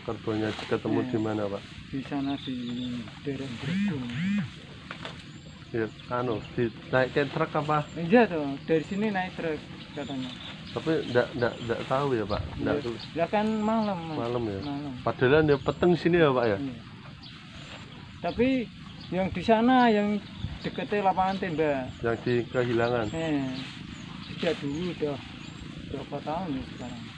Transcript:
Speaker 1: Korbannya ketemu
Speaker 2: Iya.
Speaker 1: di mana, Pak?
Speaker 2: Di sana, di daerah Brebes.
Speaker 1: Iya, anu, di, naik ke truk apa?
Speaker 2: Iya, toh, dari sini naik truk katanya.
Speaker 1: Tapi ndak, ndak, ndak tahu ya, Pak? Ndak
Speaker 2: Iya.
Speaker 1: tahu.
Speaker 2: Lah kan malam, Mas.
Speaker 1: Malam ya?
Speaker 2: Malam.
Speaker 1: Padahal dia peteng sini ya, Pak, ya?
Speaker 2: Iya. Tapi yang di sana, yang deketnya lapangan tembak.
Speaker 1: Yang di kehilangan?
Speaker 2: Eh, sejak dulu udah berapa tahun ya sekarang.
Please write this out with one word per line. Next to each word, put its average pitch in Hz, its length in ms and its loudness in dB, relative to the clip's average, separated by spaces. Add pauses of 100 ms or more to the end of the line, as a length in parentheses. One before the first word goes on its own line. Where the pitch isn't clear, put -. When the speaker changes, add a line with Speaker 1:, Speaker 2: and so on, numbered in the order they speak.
Speaker 1:
Korbannya 107 460 -2 (180)
ketemu 113 320 2
Speaker 2:
Iya. 113 100 -2
Speaker 1:
di 120 140 0
mana, 107 240 0
Pak? 98 160 -6 (260)
Speaker 2:
Di 139 140 -4
sana, 139 300 -4 (100)
di 131 120 -6 (680)
daerah 135 260 -4 (140)
Brebes. 170 400 0 (1700)
Speaker 1:
Iya, 113 160 0 (240)
anu, 123 240 0 (180)
di, 123 140 2 (240)
naik 131 240 6
ke 147 160 4
truk 156 240 -2
apa? 151 400 2
Speaker 2:
Iya, 185 320 6
toh, 160 160 -2 (240)
dari 160 160 4
sini 202 260 -2
naik 185 300 -4
truk 160 200 -2 (360)
katanya. 131 580 -8 (220)
Speaker 1:
Tapi 135 160 0 (160)
ndak, 120 260 4
ndak, 120 200 2 (100)
ndak 117 240 -2
tahu 139 240 2
ya, 110 160 2
Pak? 101 140 0 (180)
Ndak 110 160 2
Speaker 2:
Iya. 110 80 -2
Speaker 1:
tahu. 117 120 -4 (200)
Speaker 2:
Lah 165 160 2
kan 214 160 2 (160)
malam, 214 400 2
Mas. 160 160 -4
Speaker 1:
Malam 120 260 0
ya? 98 140 -2
Speaker 2:
Malam. 143 320 -6 (100)
Speaker 1:
Padahal 131 400 6
dia 147 160 6
peteng 165 380 4
sini 170 240 4
ya, 156 100 8
Pak, 123 160 4
ya? 104 140 4
Speaker 2:
Iya. 123 160 -4 (1500)
Tapi 196 260 2 (600)
yang 185 220 0
di 180 120 -4
sana, 240 460 8
yang 208 320 4 (400)
deketnya 196 460 0
lapangan 190 320 4
tembak. 151 500 2 (140)
Speaker 1:
Yang 117 200 4
di 123 120 2 (160)
kehilangan? 120 600 4
Speaker 2:
Eh, 151 380 0 (800)
sejak 170 320 -2
dulu 156 320 -2
udah 147 260 -2 (720)
berapa 139 320 -6
tahun 160 320 -4
ya 131 120 -4 (100)
sekarang. 123 300 -10 (140)